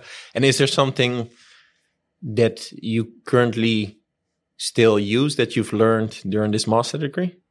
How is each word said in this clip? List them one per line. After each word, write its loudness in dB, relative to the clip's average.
And 2
is 4
there 2
something 0
that -2
you -2
currently 0
still 2
use 0
that -2
you've -2
learned 0
during -2
this -2
master 0
degree? -6